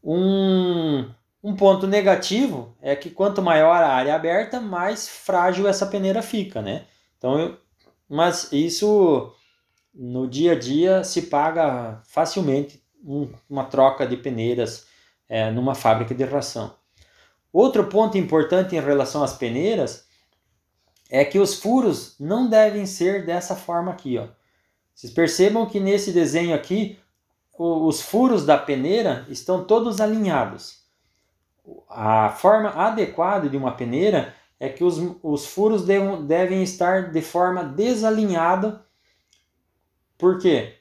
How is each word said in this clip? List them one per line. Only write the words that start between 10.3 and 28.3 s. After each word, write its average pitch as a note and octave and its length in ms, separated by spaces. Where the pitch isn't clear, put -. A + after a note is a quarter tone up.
a D#3+ 60
dia E3+ 440
se F3+ 200
paga C#3+ 800
facilmente D3 800
um, C#3+ 300
uma C#3 160
troca C3+ 420
de B2 120
peneiras, A#2 680
é, A2 240
numa B2 240
fábrica A2+ 400
de C3 100
ração. C3 500
Outro A3 320
ponto G3+ 320
importante F3+ 580
em D#3+ 60
relação C#3 420
às - 120
peneiras C#3 720
é C3+ 120
que C#3+ 160
os G3 220
furos A3 580
não G#3+ 300
devem G#3+ 380
ser F#3+ 400
dessa F3 280
forma F3 380
aqui, C3 240
ó. G#2+ 120
Vocês A2+ 180
percebam F#3+ 540
que G#3 120
nesse G3 340
desenho E3 420
aqui, F#3+ 440
o, E3 280
os D#3 140
furos A3 460